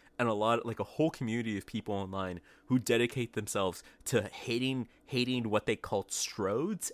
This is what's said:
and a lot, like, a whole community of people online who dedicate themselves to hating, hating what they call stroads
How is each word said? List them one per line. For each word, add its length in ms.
and 100
a 60
lot, 320
like, 140
a 40
whole 260
community 460
of 80
people 300
online 460
who 120
dedicate 540
themselves 500
to 260
hating, 560
hating 420
what 160
they 120
call 280
stroads 880